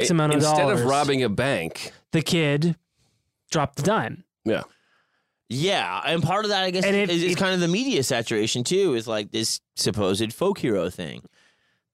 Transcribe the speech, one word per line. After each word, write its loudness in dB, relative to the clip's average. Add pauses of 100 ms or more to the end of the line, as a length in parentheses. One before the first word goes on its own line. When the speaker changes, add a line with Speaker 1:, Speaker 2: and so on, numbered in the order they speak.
Speaker 1:
X 0
amount 4
of 2
Speaker 2:
Instead 4
Speaker 1:
dollars. 2
Speaker 2:
of 0
robbing 2
a 2
bank. -4 (200)
Speaker 1:
The 2
kid 2 (720)
dropped -2
the -4
dime. 0 (220)
Speaker 2:
Yeah. 0 (880)
Speaker 3:
Yeah, -2
and 0
part 0
of -2
that, 0
I -2
guess, -2
Speaker 1:
And 2
it, 0
Speaker 3:
is, 0
is 0
Speaker 1:
it -2
Speaker 3:
kind 0
of 0
the 0
media 0
saturation, 0
too, 2
is, -4
like, -4
this -2 (140)
supposed 0
folk 0
hero 0
thing. -12 (720)